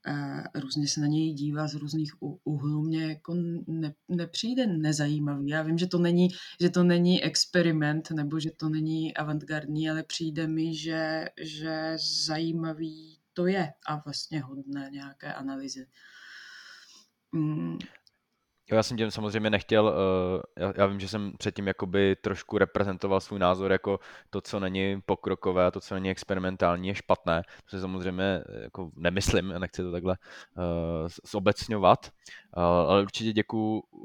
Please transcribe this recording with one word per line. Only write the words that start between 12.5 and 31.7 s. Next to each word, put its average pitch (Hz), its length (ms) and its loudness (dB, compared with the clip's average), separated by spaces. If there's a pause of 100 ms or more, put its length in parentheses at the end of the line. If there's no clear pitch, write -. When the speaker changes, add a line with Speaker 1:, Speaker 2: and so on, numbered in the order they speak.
Speaker 1:
to 180 140 0
je 185 260 0 (140)
a 151 100 -4
vlastně 147 440 -6
hodné 139 520 -10
nějaké - 420 -12
analýzy. 269 520 -10 (1500)
Mm. 160 460 0 (920)
Speaker 2:
Jo, 110 60 4
já 110 60 6
jsem 123 140 -2
tím 110 140 0
samozřejmě 107 400 -2
nechtěl, 104 440 4 (640)
eh, 82 60 -4
já, 95 140 0
já 98 100 6
vím, 98 140 -2
že 95 80 -6
jsem 101 300 -4
předtím 101 280 -4
jakoby 98 500 2
trošku 104 420 -4
reprezentoval 98 640 0
svůj 104 180 -10
názor 95 340 2
jako 95 280 0 (300)
to, 98 100 -6
co - 200 -6
není 95 460 -2
pokrokové 92 600 2
a 92 40 6
to, 98 100 -8
co - 140 -8
není 95 160 -2
experimentální, 92 800 0
je 101 60 -2
špatné. 82 480 0 (220)
To - 120 -20
se 92 40 -4
samozřejmě, 92 440 -4 (240)
eh, 53 140 -12
jako 78 340 -12
nemyslím, 90 520 2 (100)
nechci 92 240 -6
to 90 100 -4
takhle, 90 240 0 (420)
eh, 85 500 -2
z-, - 120 -12 (100)
zobecňovat, 104 760 4